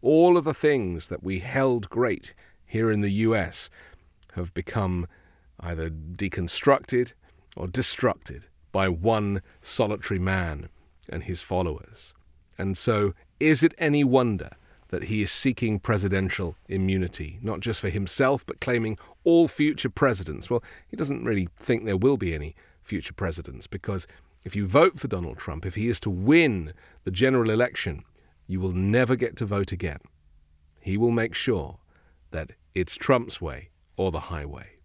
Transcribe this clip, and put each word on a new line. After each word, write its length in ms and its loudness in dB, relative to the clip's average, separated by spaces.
All 340 8
of 80 2
the 100 0
things 540 0
that 140 -8
we 160 -2
held 500 0
great 460 -2
here 240 0
in 100 2
the 100 2
U 240 2
S 360 -4
have 200 -6
become 520 -4
either 300 -6
deconstructed 1200 0
or 120 -8
destructed 800 -2
by 160 2
one 520 2
solitary 580 -2
man 500 -2
and 160 -8
his 180 -6
followers. 680 -6
And 180 -2
so, 380 0
is 240 4
it 160 4
any 240 2
wonder 480 2
that 160 -4
he 180 -2
is 80 -2
seeking 480 0
presidential 800 -2
immunity, 760 -2
not 180 -6
just 200 -2
for 100 -2
himself, 560 0
but 140 -10
claiming 360 0
all 260 8
future 420 0
presidents? 580 0
Well, 160 0
he 80 -12
doesn't 280 -4
really 320 0
think 280 0
there 120 0
will 200 4
be 180 -2
any 200 -8
future 320 -6
presidents, 540 -8
because 400 -6
if 120 -8
you 100 0
vote 320 4
for 100 -4
Donald 300 -6
Trump, 280 -8
if 80 -6
he 140 -2
is 120 0
to 100 -4
win 640 4
the 60 -4
general 400 2
election, 540 -2
you 140 -4
will 120 -2
never 420 2
get 220 -2
to 100 -2
vote 260 -2
again. 280 -6
He 160 -4
will 140 4
make 240 0
sure 440 -2
that 220 -10
it's 220 -2
Trump's 440 0
way 300 -10
or 140 0
the 100 -6
highway. 500 -12